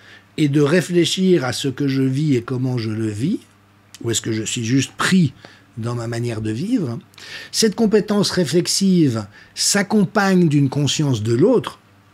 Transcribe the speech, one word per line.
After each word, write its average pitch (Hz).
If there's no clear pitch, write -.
et 151
de 143
réfléchir 175
à 123
ce -
que 139
je 135
vis 135
et 117
comment 127
je 113
le 110
vis, 123
ou 117
est-ce 110
que 113
je 110
suis 113
juste 131
pris 180
dans 117
ma 117
manière 117
de 107
vivre ? 143
Cette -
compétence 208
réflexive 160
s'accompagne 196
d'une 143
conscience 139
de 117
l'autre, 180